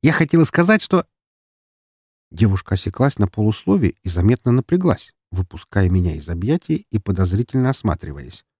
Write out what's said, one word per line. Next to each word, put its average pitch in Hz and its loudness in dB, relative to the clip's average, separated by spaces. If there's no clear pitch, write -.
Я 156 4
хотела 160 2
сказать, 190 2
что..." - -2
Девушка 98 0
осеклась 131 -2
на 101 2
полуслове 110 0
и 95 -6
заметно 98 2
напряглась, 175 0
выпуская 92 -2
меня 87 0
из 76 -14
объятий 120 -4
и 107 -4
подозрительно 98 -2
осматриваясь. 71 -6